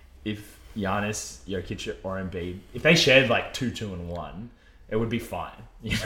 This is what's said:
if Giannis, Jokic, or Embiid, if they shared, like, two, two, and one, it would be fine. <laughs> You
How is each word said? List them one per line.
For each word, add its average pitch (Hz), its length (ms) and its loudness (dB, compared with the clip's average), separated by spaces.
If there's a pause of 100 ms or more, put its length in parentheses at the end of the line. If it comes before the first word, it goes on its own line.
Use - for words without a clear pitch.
(240)
if 107 360 -8 (180)
Giannis, 101 720 -4
Jokic, 92 560 -6
or 95 140 -6
Embiid, 90 420 -6 (140)
if 120 100 -8
they 165 120 8
shared, 131 340 8
like, 101 240 2
two, 123 180 -2
two, 101 220 -6
and 87 140 -8
one, 85 420 -8 (400)
it 107 60 -4
would 110 140 2
be 117 100 0
fine. 85 320 -6 (160)
<laughs> - 160 -20
You 113 220 0